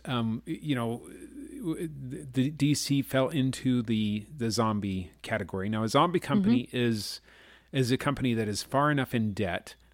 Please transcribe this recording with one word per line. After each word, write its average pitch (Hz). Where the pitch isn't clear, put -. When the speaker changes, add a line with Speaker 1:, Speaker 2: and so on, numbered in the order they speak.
Speaker 1:
um, 117
y-, 160
you 147
know, 120
w-, 170
the, 143
the 127
D 147
C 139
fell 131
into 131
the, 107
the 117
zombie 101
category. 98
Now, 110
a 110
zombie 156
company -
Speaker 2:
Mm-hmm. -
Speaker 1:
is, 117
is 131
a 131
company 131
that 110
is 104
far 143
enough 135
in 110
debt 92